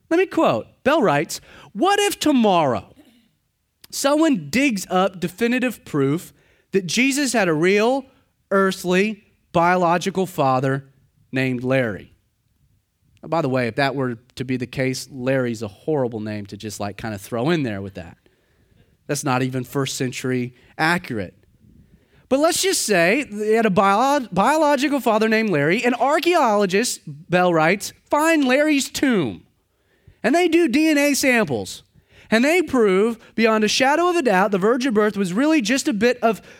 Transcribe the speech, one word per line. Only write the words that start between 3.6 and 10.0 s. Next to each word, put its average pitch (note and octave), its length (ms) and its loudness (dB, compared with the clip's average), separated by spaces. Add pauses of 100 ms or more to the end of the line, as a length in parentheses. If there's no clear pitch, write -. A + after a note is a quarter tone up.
someone C#4 600 0
digs A#3 400 0
up F#3 300 0
definitive A#3 640 -4
proof C#3+ 460 -2 (400)
that F#3+ 140 -2
Jesus C4 460 0
had G#3 160 2
a E3 60 2
real, G#3 500 2 (460)
earthly, F#3+ 760 0 (280)
biological F3 760 2